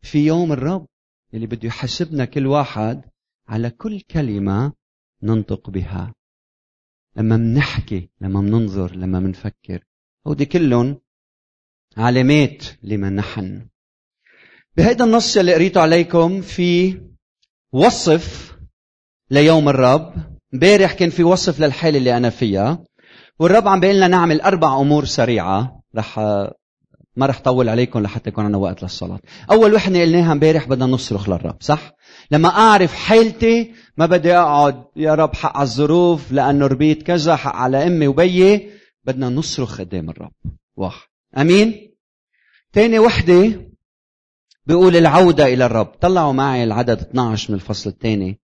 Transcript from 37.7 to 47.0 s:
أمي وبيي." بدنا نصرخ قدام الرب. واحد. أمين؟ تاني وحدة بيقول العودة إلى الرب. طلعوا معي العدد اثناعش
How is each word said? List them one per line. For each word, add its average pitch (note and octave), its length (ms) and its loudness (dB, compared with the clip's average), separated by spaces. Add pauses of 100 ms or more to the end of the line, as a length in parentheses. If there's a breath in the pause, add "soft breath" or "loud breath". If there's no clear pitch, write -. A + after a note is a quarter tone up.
أمي D#3+ 220 0
وبيي." F#3 600 2 (340 loud breath)
بدنا C3 240 -4
نصرخ C3 520 -6
قدام F2+ 300 -8
الرب. E2+ 220 -18 (440)
واحد. - 320 -10 (300)
أمين؟ G3 560 2 (760)
تاني A3 260 2
وحدة F3+ 720 2 (960)
بيقول F3 300 4
العودة E3 500 4
إلى B2+ 200 2
الرب. A2+ 200 0
طلعوا F3 460 0
معي C3 320 -2
العدد A2+ 340 -2
اثناعش A2+ 520 -4